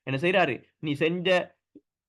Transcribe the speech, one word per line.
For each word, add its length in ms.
என்ன 180
செய்றாரு? 420
"நீ 140
செஞ்ச 640